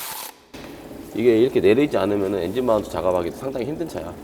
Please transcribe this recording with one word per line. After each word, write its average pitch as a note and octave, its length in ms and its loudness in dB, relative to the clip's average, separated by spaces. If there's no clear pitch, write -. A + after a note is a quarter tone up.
이게 A2+ 240 6
이렇게 B2 200 4
내리지 B2 380 4
않으면은 G2 420 0
엔진 G2 280 -2
마운트 G#2+ 220 2
작업하기도 F2 460 0
상당히 B2+ 300 -6
힘든 D#3+ 240 -6
차야. E2+ 240 -10